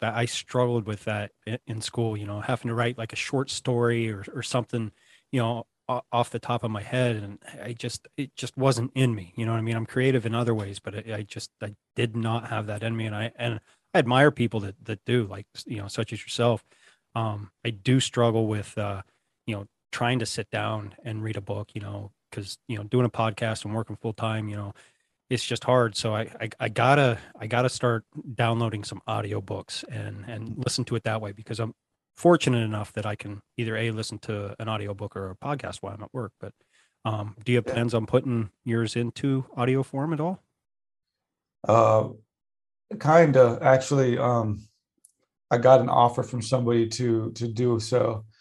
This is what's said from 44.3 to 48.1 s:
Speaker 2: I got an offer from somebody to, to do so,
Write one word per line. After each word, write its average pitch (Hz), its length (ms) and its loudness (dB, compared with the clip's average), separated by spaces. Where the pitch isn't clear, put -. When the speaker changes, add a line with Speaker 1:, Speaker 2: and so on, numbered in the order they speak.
Speaker 2:
I 127 80 4
got 127 220 10
an 127 80 0
offer 120 340 4
from 117 180 -6
somebody 117 500 2
to, 113 420 0
to 117 160 -4
do 117 320 0
so, 110 460 0